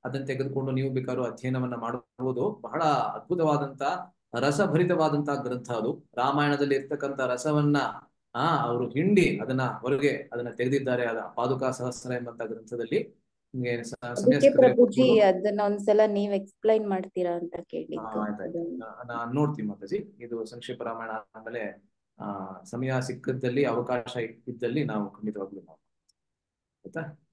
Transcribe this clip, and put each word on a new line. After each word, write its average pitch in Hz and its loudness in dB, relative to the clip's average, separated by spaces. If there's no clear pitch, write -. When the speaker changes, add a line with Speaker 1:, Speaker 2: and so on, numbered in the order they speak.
Speaker 1:
ಅದನ್ನ 135 -6
ತೆಗೆದುಕೊಂಡು 131 -2
ನೀವು 131 0
ಬೇಕಾದ್ರೂ 127 -2
ಅಧ್ಯಯನವನ್ನ 127 -2
ಮಾಡಬಹುದು. 127 -4
ಬಹಳ 156 -6
ಅದ್ಭುತವಾದಂತ, 143 0
ರಸಭರಿತವಾದಂತ 151 2
ಗ್ರಂಥ 123 -6
ಅದು. 113 -4
ರಾಮಾಯಣದಲ್ಲಿ 143 2
ಇರ್ತಕ್ಕಂಥ 139 -2
ರಸವನ್ನ, 147 2
ಆ, 143 2
ಅವರು 120 0
ಹಿಂಡಿ 165 4
ಅದನ್ನ 127 0
ಹೊರಗೆ, 131 0
ಅದನ್ನ 120 -4
ತೆಗೆದಿದ್ದಾರೆ. 127 0
ಅದ 113 -2
ಪಾದುಕಾ 127 -2
ಸಹಸ್ರ 127 -6
ಎಂಬಂತ 120 -6
ಗ್ರಂಥದಲ್ಲಿ. 113 -6
ನಿಮ್ಗೆ 120 -2
ಸ-, - -12
ಸಮಯ - -10
Speaker 2:
ಅದಕ್ಕೆ 143 4
Speaker 1:
ಸಿಕ್ಕಿದ್ರೆ 262 8
Speaker 2:
ಪ್ರಭುಜಿ, 247 6
Speaker 1:
ಓದ್ಬೋದು. 214 6
Speaker 2:
ಅದನ್ನ 202 0
ಒಂದ್ಸಲ 208 4
ನೀವ್ 202 0
explain 214 2
ಮಾಡ್ತೀರಾ 185 -2
ಅಂತ 175 -6
Speaker 1:
ಆ, 175 -10
Speaker 2:
ಕೇಳಿದ್ದು. 160 -8
Speaker 1:
ಆಯ್ತಾಯ್ತು. 107 -6
Speaker 2:
ಅದನ್ನ - -6
Speaker 1:
ನಾ-, 113 -16
ನಾನ್ 120 -6
ನೋಡ್ತೀನಿ 143 0
ಮಾತಾಜಿ. 101 -8
ಇದು 117 -8
ಸಂಕ್ಷೇಪ 120 -12
ರಾಮಾಯಣ 113 -8
ಆದ್ಮೇಲೆ, 110 -10
ಆ, 101 -8
ಸಮಯ 131 -4
ಸಿಕ್ಕಿದ್ದಲ್ಲಿ, 127 -2
ಅವಕಾಶ 120 -2
ಇದ್ದಲ್ಲಿ 123 -2
ನಾವು 104 -2
ಖಂಡಿತವಾಗ್ಲೂ 101 -8
ನಾವು, 80 -20
ಆಯ್ತಾ? 151 -10